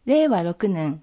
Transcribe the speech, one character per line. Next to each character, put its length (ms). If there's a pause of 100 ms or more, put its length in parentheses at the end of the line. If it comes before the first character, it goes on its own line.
令 220
和 140
六 280
年 320